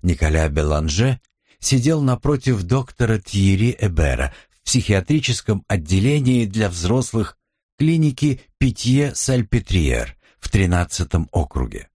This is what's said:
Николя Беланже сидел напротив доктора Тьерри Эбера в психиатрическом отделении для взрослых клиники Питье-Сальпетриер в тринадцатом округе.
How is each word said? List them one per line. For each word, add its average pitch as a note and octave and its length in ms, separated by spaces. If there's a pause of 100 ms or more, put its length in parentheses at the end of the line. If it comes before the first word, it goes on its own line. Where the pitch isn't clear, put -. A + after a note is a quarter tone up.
Николя D#2+ 480
Беланже D#2 720 (380)
сидел C3+ 420
напротив C3 640
доктора A2+ 560
Тьерри G2 600
Эбера D2 560 (160)
в - 140
психиатрическом A2+ 1040
отделении A#2 800
для G2+ 240
взрослых G#2 680 (420)
клиники D3+ 640 (180)
Питье-Сальпетриер A#2 1600 (220)
в - 100
тринадцатом F2 800
округе. B1+ 640